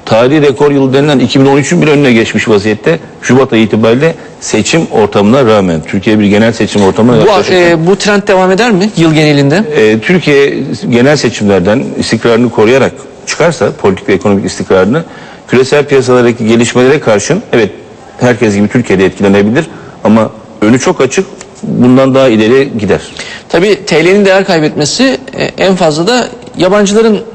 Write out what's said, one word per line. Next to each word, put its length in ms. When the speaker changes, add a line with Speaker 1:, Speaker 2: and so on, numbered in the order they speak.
Speaker 1:
tarihi 380
rekor 280
yılı 220
denilen 260
iki 220
bin 60
on 100
üçün 260
bile 80
önüne 220
geçmiş 360
vaziyette. 500
Şubat 300
ayı 100
itibariyle 520
seçim 500
ortamına 560
rağmen, 400
Türkiye 320
bir 80
genel 260
seçim 300
ortamına 340
Speaker 2:
Bu, 100
Speaker 1:
yaklaşırken 440
Speaker 2:
e, 160
bu 100
trend 320
devam 220
eder 200
mi 260
yıl 180
genelinde? 500
Speaker 1:
E, 220
Türkiye 560
genel 260
seçimlerden 680
istikrarını 520
koruyarak 420
çıkarsa, 460
politik 360
ve 40
ekonomik 320
istikrarını, 600
küresel 360
piyasalardaki 600
gelişmelere 540
karşın, 420
evet, 180
herkes 340
gibi 140
Türkiye'de 360
etkilenebilir 640
ama 260
önü 180
çok 220
açık, 260
bundan 520
daha 140
ileri 400
gider. 220
Speaker 2:
Tabii 380
T 180
L'nin 200
değer 200
kaybetmesi, 760
e, 60
en 300
fazla 320
da 220
yabancıların 600